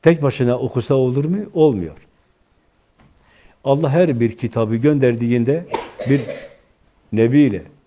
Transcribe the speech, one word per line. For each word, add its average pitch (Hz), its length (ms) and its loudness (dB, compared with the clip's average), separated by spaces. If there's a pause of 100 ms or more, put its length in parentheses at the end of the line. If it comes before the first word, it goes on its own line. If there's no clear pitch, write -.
Tek 160 200 4
başına 123 360 0
okusa 123 360 -4
olur 131 300 0
mu? 170 120 -2 (180)
Olmuyor. 110 420 0 (1700)
Allah 139 260 0
her 156 300 2
bir 113 160 0
kitabı 113 400 -4
gönderdiğinde 123 920 0 (420)
bir 139 120 2 (920)
nebiyle 117 500 2 (240)